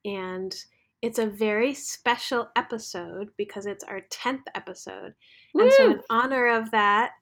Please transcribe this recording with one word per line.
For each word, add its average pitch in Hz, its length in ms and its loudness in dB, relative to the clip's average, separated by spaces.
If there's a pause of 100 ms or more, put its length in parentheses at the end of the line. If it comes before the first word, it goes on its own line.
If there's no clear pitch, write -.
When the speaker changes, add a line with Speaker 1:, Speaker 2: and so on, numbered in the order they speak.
Speaker 1:
and 185 500 -8 (460)
it's 233 160 -4
a 226 80 0
very 214 480 0
special - 800 -4
episode 196 800 -8
because 202 300 -8
it's 190 180 -10
our - 240 -12
tenth 262 460 -8
episode. - 580 -14 (420)
And 453 200 6
so 539 100 10
in 403 140 6
Speaker 2:
Woo! - 100 -16
Speaker 1:
honor 247 380 2
of 220 240 0
that 208 400 4 (120)